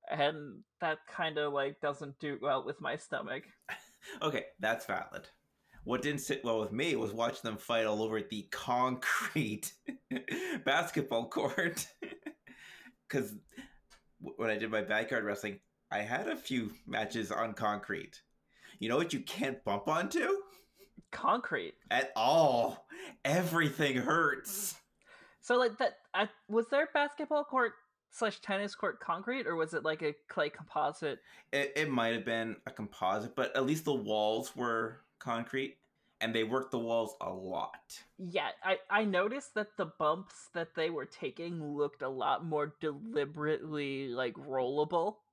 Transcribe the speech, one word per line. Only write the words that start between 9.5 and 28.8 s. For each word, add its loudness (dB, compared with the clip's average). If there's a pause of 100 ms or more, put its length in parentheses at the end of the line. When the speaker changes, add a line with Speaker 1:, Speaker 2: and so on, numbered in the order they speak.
Speaker 2:
<laughs> -4
basketball 0
court. -2 (160)
<laughs> -16
'Cause -2 (880)
w-, -10
when 0
I 2
did -2
my 2
backyard 0
wrestling, -4 (300)
I 0
had -2
a -4
few -2 (140)
matches -2
on 0
concrete. -4 (560)
You -2
know 4
what 2
you -2
can't -4
bump 0
onto? 2 (840)
Speaker 1:
Concrete. 0 (160)
Speaker 2:
At 2
all. 6 (380)
Everything 4
hurts. 2 (680)
Speaker 1:
So, 4
like, 4
that, 2 (160)
I, 2 (200)
was 4
there 4
basketball 2
court 2 (380)
slash -2
tennis -2
court -2